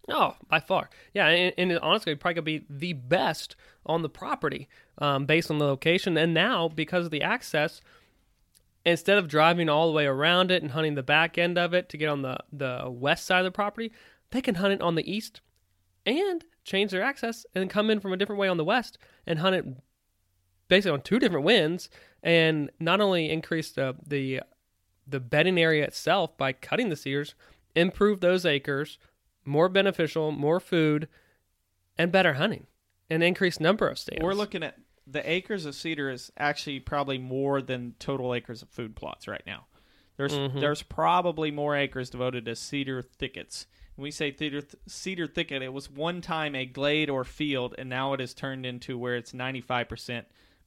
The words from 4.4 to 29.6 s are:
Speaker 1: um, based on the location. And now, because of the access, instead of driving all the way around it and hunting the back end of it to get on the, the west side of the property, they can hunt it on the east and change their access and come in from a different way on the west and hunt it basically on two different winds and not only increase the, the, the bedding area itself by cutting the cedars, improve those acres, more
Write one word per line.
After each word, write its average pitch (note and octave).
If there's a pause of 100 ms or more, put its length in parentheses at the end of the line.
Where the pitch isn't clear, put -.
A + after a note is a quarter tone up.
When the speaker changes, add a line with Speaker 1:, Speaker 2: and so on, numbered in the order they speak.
Speaker 1:
um, C#3+
based D#3
on D3+
the D3
location. D#3+
And E3
now, F3
because D#3+
of D#3+
the D3
access, E3 (1040)
instead E3+
of F#3
driving D#3+
all D#3
the D#3+
way D3+
around E3+
it F3+
and D3
hunting D#3
the C3+
back D#3
end F3
of F3
it F3+
to -
get D3+
on C#3+
the, C3 (140)
the C3
west C3
side F#3
of F#3
the F#3
property, G#3+ (400)
they B3+
can G#3+
hunt G3
it G3
on E3+
the -
east - (640)
and E4+ (220)
change G3
their F#3
access A#3+ (100)
and F#3
come G#3
in A3
from G3
a F#3
different G3+
way G3
on F3+
the D#3+
west A3 (280)
and E3
hunt F#3
it F3 (1040)
basically F#3+
on C3+
two A3
different E3+
winds F3+ (320)
and D#3+
not E3+
only F3
increase D#3+
the, C3 (100)
the, C3+ (640)
the C3+
bedding D#3+
area D#3+
itself E3+
by C3+
cutting A3
the D#3
cedars, C#3+ (400)
improve F#3+
those F3+
acres, C#3+ (480)
more D#3